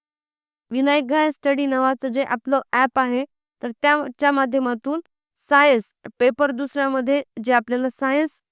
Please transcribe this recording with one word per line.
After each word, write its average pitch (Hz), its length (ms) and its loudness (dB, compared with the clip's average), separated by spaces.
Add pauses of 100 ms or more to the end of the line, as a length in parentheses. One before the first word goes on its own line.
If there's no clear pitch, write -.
(720)
विनायक 277 360 0
घाय 311 240 2
स्टडी 277 360 -2
नावाचं 262 420 0
जे 254 140 -2
आपलं 262 380 -2 (120)
ॲप 254 260 0
आहे 254 260 0 (380)
तर 247 80 -6
त्याच्या 285 600 0
माध्यमातून 269 720 -2 (360)
सायन्स 285 580 2 (240)
पेपर 269 320 2
दुसऱ्यामध्ये 269 720 -2 (220)
जे 247 80 0
आपल्याला 247 380 0
सायन्स 285 600 -4